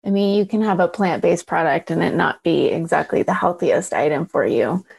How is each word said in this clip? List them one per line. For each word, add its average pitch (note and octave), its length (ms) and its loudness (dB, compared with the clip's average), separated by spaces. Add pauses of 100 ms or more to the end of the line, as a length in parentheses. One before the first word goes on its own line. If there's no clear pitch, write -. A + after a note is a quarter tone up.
I B3+ 40 -2
mean, G3 280 2
you G3+ 80 2
can G#3+ 160 -2
have G3 180 0
a F3+ 80 2
plant-based F3 580 0
product E3 440 -2
and E3 120 0
it - 120 -2
not - 280 -2
be D#3+ 240 2
exactly E3 560 0
the F#3 120 0
healthiest F3+ 580 0
item D3+ 340 0
for - 200 -2
you. A2+ 380 0 (140)